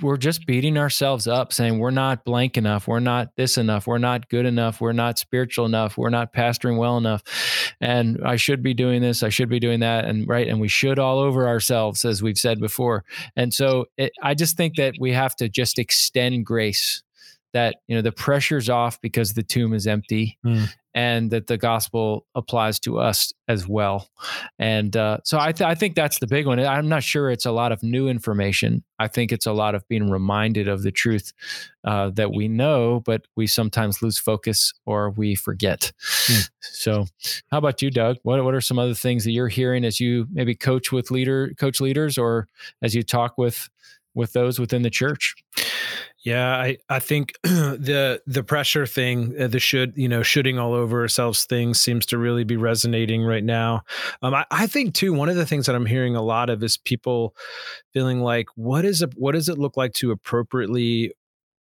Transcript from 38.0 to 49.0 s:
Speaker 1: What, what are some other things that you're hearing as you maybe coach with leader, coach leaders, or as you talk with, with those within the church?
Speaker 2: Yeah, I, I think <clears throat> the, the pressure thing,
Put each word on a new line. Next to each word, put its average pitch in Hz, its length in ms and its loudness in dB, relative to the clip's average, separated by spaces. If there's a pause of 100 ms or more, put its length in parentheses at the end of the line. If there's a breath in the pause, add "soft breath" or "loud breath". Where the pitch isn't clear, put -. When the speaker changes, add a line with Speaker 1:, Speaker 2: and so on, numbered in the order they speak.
Speaker 1:
What, 127 200 2
what 131 120 2
are 127 60 0
some 123 180 0
other 123 160 0
things 120 300 0
that 113 60 0
you're 120 160 0
hearing 123 380 0
as 110 140 -2
you 120 320 0
maybe 127 240 -2
coach 131 360 -2
with 127 200 -2
leader, 135 480 0
coach 139 220 -2
leaders, 139 360 0
or 113 300 0 (340 loud breath)
as 113 140 0
you 120 80 0
talk 120 340 -2
with, 120 320 -2 (460 loud breath)
with 117 180 -2
those 123 260 0
within 123 220 0
the 120 80 0
church? - 460 -2 (880 loud breath)
Speaker 2:
Yeah, 127 300 0
I, 127 220 -2 (100)
I 131 120 -2
think 147 380 -2
<clears throat> - 60 -8
the, 139 840 0
the 131 200 -2
pressure 147 400 0
thing, 123 520 0